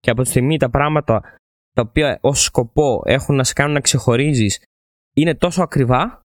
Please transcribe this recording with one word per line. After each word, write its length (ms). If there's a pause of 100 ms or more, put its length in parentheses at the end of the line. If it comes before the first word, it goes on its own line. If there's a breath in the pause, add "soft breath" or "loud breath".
Και 100
από 120
τη 60
στιγμή 280
τα 140
πράγματα 500 (520 loud breath)
τα 160
οποία 340
ως 200
σκοπό 640
έχουν 320
να 80
σε 80
κάνουν 220
να 60
ξεχωρίζεις 800 (540)
είναι 180
τόσο 280
ακριβά 580 (100)